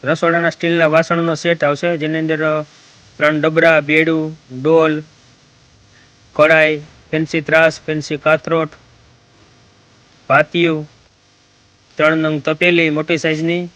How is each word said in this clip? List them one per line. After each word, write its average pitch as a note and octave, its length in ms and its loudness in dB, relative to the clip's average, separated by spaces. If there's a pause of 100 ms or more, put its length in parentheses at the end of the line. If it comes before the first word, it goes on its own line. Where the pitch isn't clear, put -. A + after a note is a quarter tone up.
રસોડાના E3 460 0
સ્ટીલના E3+ 380 0
વાસણનો E3 480 0
સેટ E3 280 -2
આવશે, D3+ 340 -2
જેની D#3 200 -4
અંદર, D#3 260 -2
અ, D#3 180 -2 (560)
ત્રણ D3+ 240 0
ડબરા, D#3+ 380 4
બેડું, D#3 580 0 (240)
ડોલ, D#3 420 2 (1300)
કડાઈ, D#3 460 4 (300)
ફેન્સી D#3 300 -2
ત્રાસ, D#3+ 440 2
ફેન્સી D#3 320 -6
કાથરોટ, D#3 520 0 (1600)
પાતિયું, D#3 600 0 (1080)
ત્રણ D#3 200 2
નંગ D#3 240 -2
તપેલી E3 480 0
મોટી D#3 280 -2
સાઇઝની E3 580 -4